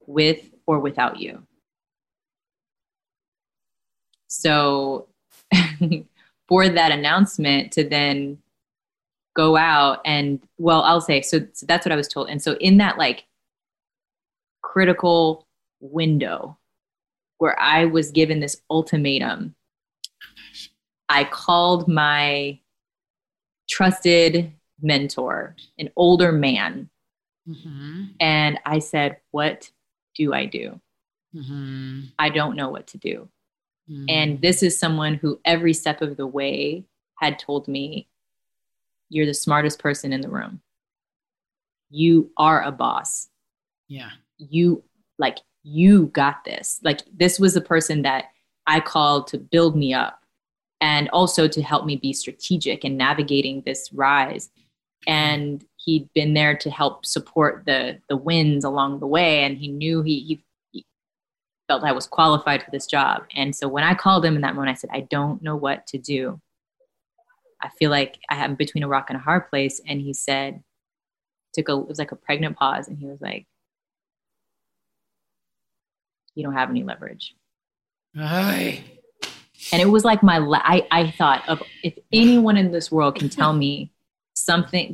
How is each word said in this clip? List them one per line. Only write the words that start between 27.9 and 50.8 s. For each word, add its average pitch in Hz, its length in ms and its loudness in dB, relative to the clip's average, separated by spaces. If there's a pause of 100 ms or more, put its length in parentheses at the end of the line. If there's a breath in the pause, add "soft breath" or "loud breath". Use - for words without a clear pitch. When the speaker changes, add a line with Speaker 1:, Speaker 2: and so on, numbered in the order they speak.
Speaker 1:
and 151 460 2
I 151 140 0
said, 147 380 -2 (120)
"What - 400 -4 (460)
do 147 180 0
I - 140 -2
do? - 340 -12 (540)
Speaker 2:
Mm-hmm. 135 720 -12 (120)
Speaker 1:
I 156 120 0
don't 151 260 -2
know 139 140 -6
what - 180 -14
to - 100 -20
do." - 320 -10 (580)
Speaker 2:
Mm-hmm. 143 220 -14
Speaker 1:
And 151 320 -2
this 180 220 2
is 170 160 0
someone 156 340 -2
who 147 320 -4
every 170 300 2
step 151 260 -4
of 143 160 -6
the 139 80 -6
way 143 600 -6 (340)
had 151 180 -2
told 143 300 -6
me, 139 400 -10 (1040)
"You're 156 180 0
the 143 80 -4
smartest 147 420 0
person 143 340 -4
in 135 100 -4
the 135 60 -12
room. - 340 -12 (1300)
You 165 440 4
are 156 280 4
a 143 80 -4
boss. - 580 -6 (580)
Speaker 2:
Yeah. 131 220 -16 (300)
Speaker 1:
You, 160 420 2 (380)
like, 131 180 -2 (240)
you 165 460 6
got 143 380 -2
this." - 380 -10
Like, 147 180 -2 (140)
this 180 240 2
was 190 140 6
the 190 80 2
person 160 400 0
that 135 300 -2 (340)
I 156 140 2
called 147 480 2
to - 100 -10
build 165 380 2
me 139 180 2
up - 300 -4 (580)